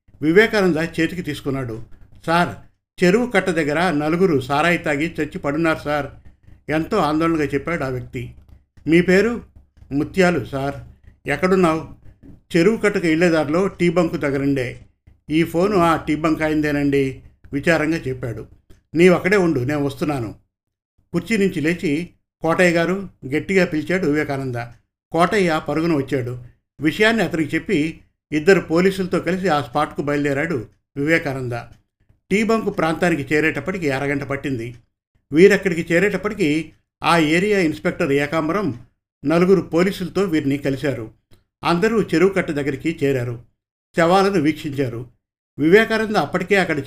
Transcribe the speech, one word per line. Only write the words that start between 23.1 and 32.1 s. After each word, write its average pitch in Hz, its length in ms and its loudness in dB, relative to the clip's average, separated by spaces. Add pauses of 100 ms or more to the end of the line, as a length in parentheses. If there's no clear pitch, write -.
గట్టిగా 175 380 0
పిలిచాడు 165 420 -2
వివేకానంద. 135 600 -4 (460)
కోటయ్య 175 560 2
పరుగున 160 260 0
వచ్చాడు. 127 500 -4 (360)
విషయాన్ని 208 440 2
అతనికి 160 320 -4
చెప్పి 160 440 -2 (320)
ఇద్దరు 160 280 4
పోలీసులతో 180 600 0
కలిసి 185 280 -4
ఆ 147 140 0
స్పాట్కు 151 400 -4
బయలుదేరాడు 143 640 -2 (300)
వివేకానంద. 143 560 -2 (800)